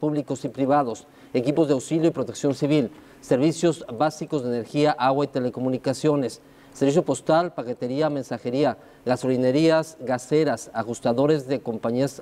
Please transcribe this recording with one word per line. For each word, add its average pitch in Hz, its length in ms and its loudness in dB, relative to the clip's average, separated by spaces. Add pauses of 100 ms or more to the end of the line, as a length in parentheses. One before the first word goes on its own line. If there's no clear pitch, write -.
públicos 147 440 -4
y 143 40 -4
privados, 131 580 0 (260)
equipos 143 360 2
de 147 60 4
auxilio 156 340 0
y 151 40 -2
protección 131 420 -2
civil, 143 360 0 (300)
servicios 156 680 0 (120)
básicos 151 440 -2
de 123 80 -4
energía, 139 480 0
agua 135 260 2
y 139 40 -2
telecomunicaciones, 127 1120 -2 (320)
servicio 139 280 2
postal, 165 520 0
paquetería, 127 560 -4
mensajería, 131 680 -2 (300)
gasolinerías, 131 920 2
gaseras, 127 760 -2
ajustadores 127 720 0
de 135 120 -2
compañías 120 600 -2